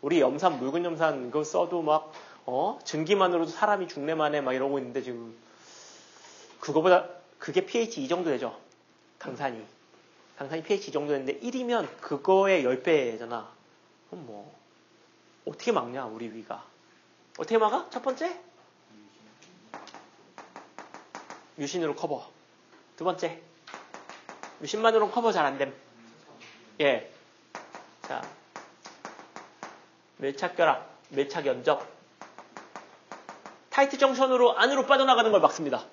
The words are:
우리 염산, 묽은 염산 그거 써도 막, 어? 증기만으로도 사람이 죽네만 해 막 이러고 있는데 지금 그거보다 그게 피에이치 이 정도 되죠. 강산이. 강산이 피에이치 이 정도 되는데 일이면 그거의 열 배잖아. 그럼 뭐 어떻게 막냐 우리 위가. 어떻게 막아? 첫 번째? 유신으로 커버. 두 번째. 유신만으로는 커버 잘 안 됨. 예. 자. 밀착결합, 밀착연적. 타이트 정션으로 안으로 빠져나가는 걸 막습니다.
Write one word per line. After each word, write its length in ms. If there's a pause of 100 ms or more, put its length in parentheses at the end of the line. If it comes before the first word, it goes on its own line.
우리 160
염산, 380
묽은 260
염산 460
그거 120
써도 380
막, 300 (340)
어? 380
증기만으로도 680
사람이 380
죽네만 480
해 60
막 120
이러고 240
있는데 240
지금 340 (1200)
그거보다 480 (320)
그게 260
피에이치 380
이 40
정도 220
되죠. 300 (580)
강산이. 460 (760)
강산이 240
피에이치 280
이 40
정도 200
되는데 200
일이면 560 (120)
그거의 600
열 200
배잖아. 680 (580)
그럼 180
뭐 280 (920)
어떻게 260
막냐 340
우리 260
위가. 320 (760)
어떻게 200
막아? 320
첫 120
번째? 380 (3250)
유신으로 380
커버. 340 (680)
두 80
번째. 380 (1200)
유신만으로는 500
커버 200
잘 140
안 120
됨. 160 (1040)
예. 320 (920)
자. 180 (2000)
밀착결합, 720 (220)
밀착연적. 840 (1700)
타이트 280
정션으로 600
안으로 280
빠져나가는 460
걸 100
막습니다. 520